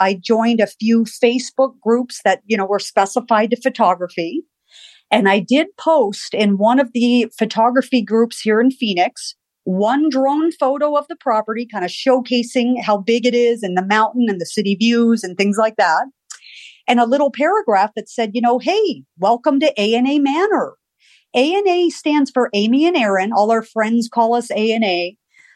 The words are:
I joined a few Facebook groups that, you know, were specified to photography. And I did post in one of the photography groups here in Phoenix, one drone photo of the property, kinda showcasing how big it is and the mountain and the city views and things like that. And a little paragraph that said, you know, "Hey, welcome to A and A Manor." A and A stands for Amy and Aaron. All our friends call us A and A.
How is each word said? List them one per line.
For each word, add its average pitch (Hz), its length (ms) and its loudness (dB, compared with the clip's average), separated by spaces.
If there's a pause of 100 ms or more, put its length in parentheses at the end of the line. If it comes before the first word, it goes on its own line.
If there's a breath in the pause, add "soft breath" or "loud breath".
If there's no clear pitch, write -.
I 196 140 2
joined 226 440 0
a 202 80 2
few 226 380 0
Facebook 254 760 -2
groups 240 460 -2
that, 190 200 0
you 214 120 -2
know, 196 80 -2
were 202 120 0
specified 214 720 0
to 233 100 -2
photography. 180 800 -2 (680 loud breath)
And 214 160 4
I 202 120 4
did 302 360 0
post 254 600 0
in 202 240 2
one 233 200 2
of 247 140 0
the 240 420 0
photography 247 680 0
groups 226 380 -2
here 214 200 2
in 254 80 4
Phoenix, 208 640 -4 (300)
one 214 460 0
drone 285 420 0
photo 285 440 -2
of 285 120 -2
the 339 80 -12
property, 226 500 -4
kinda 208 220 -8
showcasing 247 960 -2
how 208 140 0
big 226 280 0
it 240 80 2
is 233 300 2
and 185 120 -4
the 180 100 -2
mountain 220 440 0
and 190 100 -4
the 185 60 -8
city 196 300 -2
views 233 480 2
and 185 120 -8
things 202 220 0
like 220 200 0
that. 185 280 2 (800 loud breath)
And 240 140 2
a 240 80 2
little 277 240 0
paragraph 233 640 0
that 202 140 -10
said, 226 240 -4
you 240 80 -4
know, 240 180 2
"Hey, 311 440 -2 (140)
welcome 240 440 0
to 302 200 2
A 220 140 0
and 247 120 0
A 294 120 0
Manor." 285 560 -2 (580 soft breath)
A 294 220 0
and 403 120 0
A 349 220 2
stands 294 400 0
for 240 240 0
Amy 226 320 2
and 349 120 2
Aaron. 202 340 0
All 208 200 2
our 226 120 0
friends 226 460 -2
call 233 260 0
us 240 160 -4
A 220 220 0
and 226 100 -2
A. 180 320 -2 (400 soft breath)